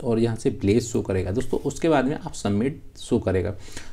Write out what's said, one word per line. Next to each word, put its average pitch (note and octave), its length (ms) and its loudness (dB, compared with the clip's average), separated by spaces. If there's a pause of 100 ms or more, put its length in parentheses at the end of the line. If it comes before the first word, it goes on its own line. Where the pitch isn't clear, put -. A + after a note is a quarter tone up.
और A#2 160 2
यहाँ A#2 160 2
से B2+ 160 0
विलेज G2 320 4
शो A2+ 180 -2
करेगा F#2 300 0
दोस्तों। A#2+ 300 0
उसके C#3+ 280 0
बाद C3+ 160 4
में C#3+ 100 0
आप - 180 -8
सबमिट A2 480 -2 (180)
शो A#2+ 200 2
करेगा। F#2 320 0 (420)